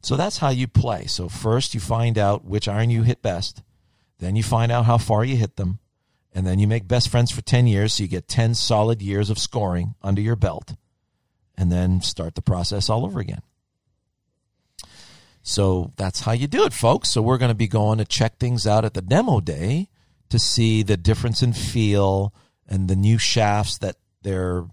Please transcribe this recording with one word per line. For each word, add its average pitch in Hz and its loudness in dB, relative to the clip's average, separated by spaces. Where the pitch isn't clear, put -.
So 135 -2
that's 185 -2
how 143 0
you 127 -2
play. 117 0
So 90 -6
first 113 -2
you 107 -4
find 117 -2
out 101 0
which 104 -4
iron 110 0
you 113 2
hit 120 2
best, 90 -6
then 95 -2
you 110 0
find 117 0
out 120 2
how 117 4
far 110 2
you 131 -2
hit 113 0
them, 95 -4
and 92 -4
then 92 0
you 104 4
make 110 -2
best 123 2
friends 120 2
for - -8
ten 123 4
years, 104 2
so - -2
you 92 -6
get 90 -6
ten 117 2
solid 110 0
years 98 -2
of 107 -2
scoring 92 -4
under 98 0
your 110 0
belt, 90 -4
and 90 0
then 90 2
start 85 -8
the - -10
process 95 -2
all 113 0
over 190 -8
again. 98 -8
So 92 0
that's 95 -4
how 110 -2
you 120 -2
do 269 2
it, 254 -2
folks. - 2
So - 0
we're 123 2
gonna 120 2
be 107 -2
going 107 2
to 107 0
check - 0
things 120 0
out 110 4
at 107 -4
the 90 -4
demo 139 2
day 90 -4
to 117 0
see 113 2
the 101 2
difference 110 0
in 120 2
feel 101 0
and 95 -2
the 95 2
new 104 4
shafts 104 0
that - -6
they're, 92 -4